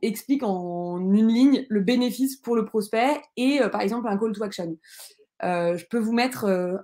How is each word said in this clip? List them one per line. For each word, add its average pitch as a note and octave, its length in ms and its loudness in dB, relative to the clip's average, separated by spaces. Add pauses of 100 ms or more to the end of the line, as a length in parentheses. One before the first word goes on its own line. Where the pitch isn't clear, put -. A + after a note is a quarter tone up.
explique A3+ 400 -2
en F3 560 -4
une G3+ 280 4
ligne B3+ 420 4
le G#3 120 2
bénéfice B3 540 0
pour A#3 200 -4
le A3 100 2
prospect A3+ 540 0 (180)
et, C4+ 240 2
euh, G#3 80 2
par G#3 120 -2
exemple, A3+ 260 -2
un G3+ 100 0
call A3 160 -2
to G3+ 100 -6
action. F3 340 -8 (640)
Euh, F3 320 -2
je F3 120 -10
peux A#3+ 120 -2
vous A3+ 140 -2
mettre, B3 320 0
euh, F3+ 380 0